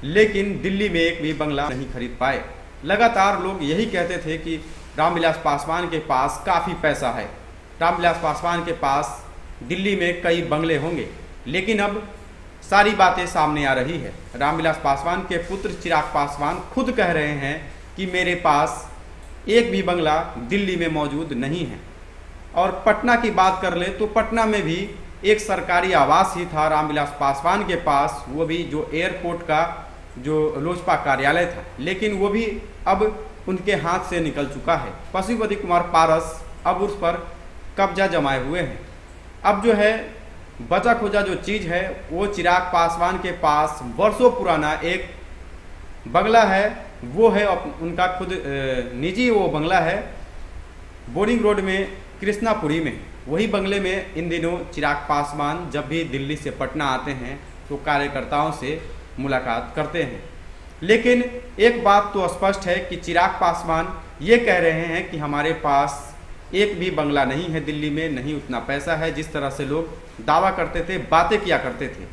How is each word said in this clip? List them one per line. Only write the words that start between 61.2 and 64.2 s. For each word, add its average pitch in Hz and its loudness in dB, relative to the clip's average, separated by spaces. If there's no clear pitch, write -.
एक 233 4
बात 202 6
तो 190 0
स्पष्ट 196 0
है 180 2
कि 180 -4
चिराग 170 2
पासवान 170 0